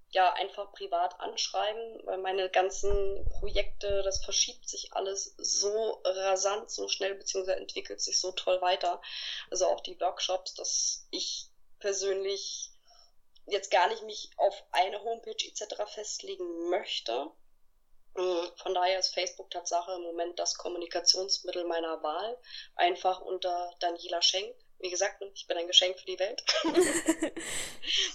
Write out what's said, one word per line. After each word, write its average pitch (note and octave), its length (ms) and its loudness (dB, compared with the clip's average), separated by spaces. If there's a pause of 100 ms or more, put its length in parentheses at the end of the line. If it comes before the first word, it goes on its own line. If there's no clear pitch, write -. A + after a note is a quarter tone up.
(120)
ja, F#3 220 6
einfach G3 400 -6
privat F3+ 460 -2
anschreiben, A3 840 -2
weil F#3+ 140 -4
meine F#3+ 320 0
ganzen G3 720 4 (160)
Projekte, G3+ 640 4
das F#3+ 220 0
verschiebt - 420 0
sich - 260 -8
alles - 440 -2
so G#3+ 680 0
rasant, F#3+ 680 2
so G3 180 -4
schnell, G3 260 0
beziehungsweise F#3+ 440 -2
entwickelt - 420 -8
sich - 180 0
so F#3 120 -2
toll F#3 300 2
weiter. F3+ 380 2 (520)
Also F#3 160 2
auch E3+ 140 2
die - 200 -8
Workshops, - 540 -2
dass - 560 -2
ich - 340 -4 (320)
persönlich G3 960 -2 (760)
jetzt G3 260 -2
gar F#3 160 6
nicht A3 160 -2
mich G#3+ 340 -10
auf - 340 2
eine G3+ 320 2
Homepage A3+ 280 -4 (160)
et - 80 -12
cetera - 300 -6
festlegen F3+ 840 -6
möchte. A3+ 560 -2 (880)
Mm, F3+ 320 0 (100)
von F#3+ 160 -4
daher F#3 260 2
ist - 140 0
Facebook F#3 380 -4
Tatsache F3 420 -2
im F3 80 -6
Moment E3+ 380 -4
das E3+ 160 0
Kommunikationsmittel F3+ 1080 0
meiner E3 380 -2
Wahl. F#3 320 -2 (400)
Einfach F#3 460 2
unter F3+ 580 -4
Daniela F3 440 -2
Schenk. G3+ 300 4 (260)
Wie F#3 100 -4
gesagt, F3+ 320 -2
ne, G3 140 -12
ich - 120 -12
bin E3+ 100 -2
ein E3+ 100 -2
Geschenk F#3 320 6
für - 60 -18
die F#3 140 -4
Welt. G3 240 -2 (200)
<laughs> D#4+ 680 4 (800)